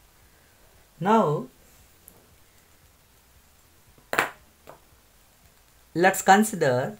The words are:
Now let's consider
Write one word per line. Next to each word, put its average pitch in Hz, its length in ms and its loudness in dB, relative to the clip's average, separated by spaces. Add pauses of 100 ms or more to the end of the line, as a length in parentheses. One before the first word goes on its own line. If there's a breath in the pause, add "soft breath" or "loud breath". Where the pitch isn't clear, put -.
(1000 soft breath)
Now 185 480 0 (4000)
let's 185 280 0
consider 180 800 0